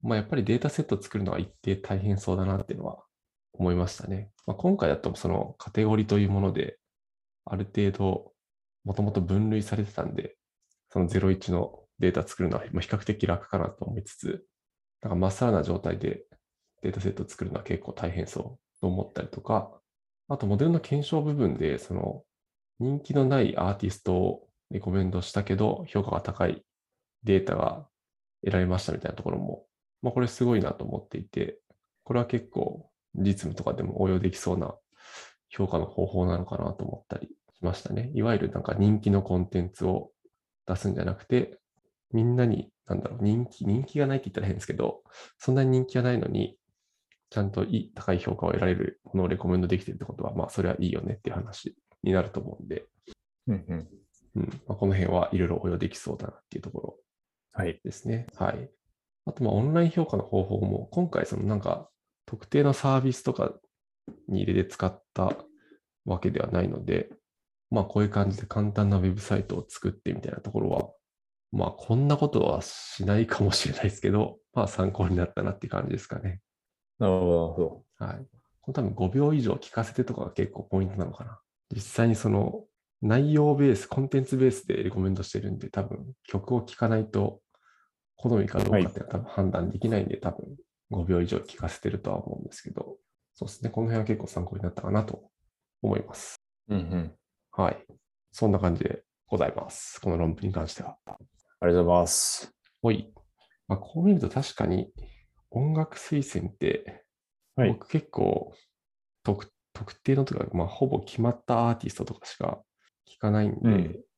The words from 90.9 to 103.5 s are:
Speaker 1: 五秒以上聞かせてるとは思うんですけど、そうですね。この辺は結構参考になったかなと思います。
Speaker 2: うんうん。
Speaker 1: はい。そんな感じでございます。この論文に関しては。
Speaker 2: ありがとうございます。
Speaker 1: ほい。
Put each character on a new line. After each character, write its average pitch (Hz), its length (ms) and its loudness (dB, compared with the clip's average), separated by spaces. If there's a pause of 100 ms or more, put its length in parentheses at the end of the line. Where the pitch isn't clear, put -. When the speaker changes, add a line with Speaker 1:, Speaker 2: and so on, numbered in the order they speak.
Speaker 1:
五 95 140 -2
秒 87 160 4
以 87 60 2
上 - 120 -2
聞 - 180 -10
か - 120 -6
せ - 120 -10
て - 80 -4
る 98 120 -4
と 98 100 -4
は - 160 -4
思 - 100 -8
う - 40 -12
ん - 40 -12
で - 80 -14
す - 100 -18
け - 80 -14
ど、 - 260 -10 (380)
そ - 100 -8
う 95 40 -8
で - 60 -14
す 120 100 -14
ね。 113 60 -2
こ 113 120 -2
の 113 40 0
辺 113 140 0
は 107 60 0
結 107 140 0
構 - 60 -8
参 - 180 -4
考 90 120 -8
に 101 60 -6
な 90 80 -2
っ - 40 -18
た - 80 -10
か 95 80 -4
な 107 140 2
と - 260 -10 (520)
思 104 140 2
い - 80 -2
ま - 100 -16
す。 - 220 -16 (320)
Speaker 2:
う 104 60 -2
ん 98 40 0
う - 20 0
ん。 85 320 -4 (400)
Speaker 1:
は - 180 2
い。 - 160 -10 (460)
そ - 140 0
ん 104 60 6
な 95 60 4
感 90 160 4
じ 76 100 -2
で - 180 -4 (240)
ご 107 100 -2
ざ - 100 4
い - 80 -2
ま - 160 -8
す。 - 300 -14
こ 95 100 -2
の 85 80 0
論 82 160 0
文 101 140 -6
に 95 40 -2
関 85 160 -4
し - 60 -10
て - 80 -12
は。 - 140 -10 (100)
Speaker 2:
あ - 600 -8
り 87 60 6
が 87 60 6
と 90 40 6
う - 40 6
ご 87 60 6
ざ 87 60 8
い - 40 6
ま 85 40 2
す。 - 460 -2 (300)
Speaker 1:
ほ 113 100 4
い。 - 200 -4 (540)